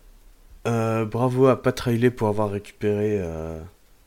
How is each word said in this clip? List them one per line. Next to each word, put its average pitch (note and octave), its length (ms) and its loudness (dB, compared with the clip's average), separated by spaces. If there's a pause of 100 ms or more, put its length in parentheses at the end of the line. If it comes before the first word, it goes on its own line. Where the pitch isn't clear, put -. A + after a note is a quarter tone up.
(680)
Euh, A2+ 380 0
bravo B2 420 2
à A#2+ 140 4
Pat - 180 0
Riley A#2+ 320 2
pour A#2 160 -2
avoir G#2 240 0
récupéré, G#2 680 -2
euh, E2 400 -6 (480)